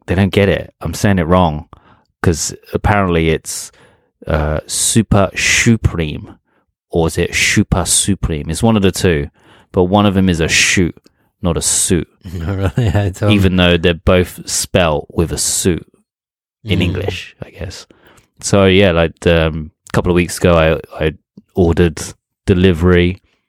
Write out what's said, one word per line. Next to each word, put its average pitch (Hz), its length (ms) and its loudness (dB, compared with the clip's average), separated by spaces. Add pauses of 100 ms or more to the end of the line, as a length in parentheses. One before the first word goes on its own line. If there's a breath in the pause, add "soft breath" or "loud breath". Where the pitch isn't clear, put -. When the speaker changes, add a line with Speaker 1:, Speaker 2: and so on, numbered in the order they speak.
Speaker 1:
they 95 80 -4
don't 95 180 0
get 101 160 2
it. - 320 -4
I'm 82 140 -6
saying 98 240 0
it 82 80 -2
wrong 85 420 0 (540 soft breath)
'cause - 320 -2 (180)
apparently 90 580 0
it's, - 400 -6 (560 soft breath)
uh, 76 400 -2
Super - 680 0
Supreme, - 1000 -2 (540)
or 82 180 0
is - 100 -4
it - 160 -2
Super - 500 0
Supreme? 78 680 -4
It's 80 120 -4
one 113 140 4
of 101 60 2
the 95 100 2
two, 76 380 0 (420 soft breath)
but 92 120 2
one 101 220 2
of 98 80 2
them 95 140 2
is 85 120 0
a 78 80 0
shoot, - 480 0 (460)
not 85 140 -2
a 73 60 -4
suit. - 460 -2 (160)
Speaker 2:
<laughs> 87 100 -14
Really? 95 540 -2
I 101 220 0
don't 104 220 0
Speaker 1:
Even 95 240 2
though 87 200 4
they're 85 180 0
both 90 540 -2
spelled 80 640 -2
with 85 220 -2
a 78 60 -6
suit - 480 -2 (800)
in 98 160 -2
Speaker 2:
Mm. - 20 0
Speaker 1:
English, - 600 -6
I - 80 -16
guess. - 360 -16 (540 soft breath)
So 98 260 2
yeah, 95 260 6
like, 82 340 -2
um, 80 440 0 (180)
a - 40 -12
couple 92 180 0
of 87 60 0
weeks 87 220 -2
ago, 87 160 2
I, 80 520 0
I 78 60 -2 (420)
ordered 85 460 2 (460)
delivery 90 760 2 (260)